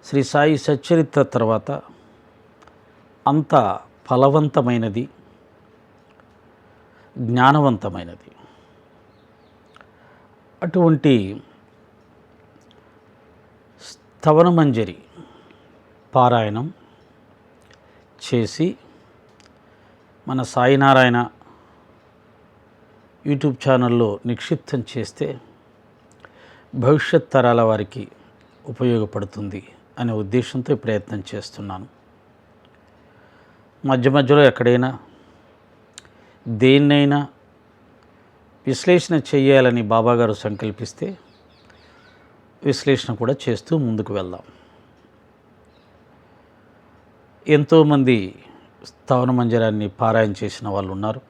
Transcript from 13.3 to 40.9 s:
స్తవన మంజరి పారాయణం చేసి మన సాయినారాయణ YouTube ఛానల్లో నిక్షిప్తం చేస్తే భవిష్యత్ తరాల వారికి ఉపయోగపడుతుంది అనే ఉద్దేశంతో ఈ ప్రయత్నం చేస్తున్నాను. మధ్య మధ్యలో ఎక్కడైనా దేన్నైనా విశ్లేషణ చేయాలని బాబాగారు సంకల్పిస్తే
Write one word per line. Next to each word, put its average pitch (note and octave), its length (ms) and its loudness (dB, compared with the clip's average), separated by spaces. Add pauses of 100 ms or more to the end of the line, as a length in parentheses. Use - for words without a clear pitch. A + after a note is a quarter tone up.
స్తవన D#3+ 680 2
మంజరి A2+ 400 0 (1160)
పారాయణం A#2+ 540 0 (1600)
చేసి B2 400 -2 (1600)
మన C3 140 -4 (140)
సాయినారాయణ C3 680 4 (2000)
YouTube C#3 360 -2
ఛానల్లో A#2+ 440 2 (220)
నిక్షిప్తం B2 600 -6
చేస్తే C3+ 380 -10 (1400)
భవిష్యత్ C#3+ 600 0
తరాల A#2+ 260 4 (100)
వారికి G#2+ 320 -6 (720)
ఉపయోగపడుతుంది G#2 880 -6 (400)
అనే A#2 200 -4
ఉద్దేశంతో B2 540 -6
ఈ - 80 -10
ప్రయత్నం G#2+ 360 -6 (100)
చేస్తున్నాను. G2+ 580 -14 (2000)
మధ్య C3 260 2
మధ్యలో C#3+ 360 4
ఎక్కడైనా B2 380 2 (1600)
దేన్నైనా C#3+ 760 2 (1500)
విశ్లేషణ E3+ 480 0 (160)
చేయాలని C3+ 600 2
బాబాగారు A2+ 520 2
సంకల్పిస్తే G#2+ 680 -8 (1500)